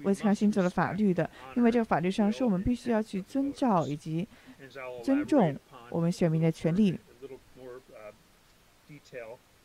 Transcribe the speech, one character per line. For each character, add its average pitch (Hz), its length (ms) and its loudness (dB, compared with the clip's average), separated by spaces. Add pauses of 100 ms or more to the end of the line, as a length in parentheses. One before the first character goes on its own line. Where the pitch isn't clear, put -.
威 196 100 2
斯 196 100 -8
康 202 100 4
辛 208 160 2
州 208 140 2
的 180 60 2
法 175 240 -2
律 190 200 2
的， 170 160 -2 (260)
因 240 80 2
为 233 60 6
这 233 80 4
个 233 60 2
法 185 160 0
律 175 100 0
上 202 220 2
是 254 140 -2
我 247 40 2
们 185 140 0
必 247 100 0
须 240 180 -4
要 220 120 2
去 202 180 -8
遵 277 300 -4
照 208 340 2
以 139 80 -4
及 160 320 -6 (800)
尊 277 220 0
重 254 280 4 (360)
我 - 100 -4
们 165 100 2
选 175 220 2
民 160 100 0
的 165 80 4
权 160 240 0
利。 190 240 4 (2750)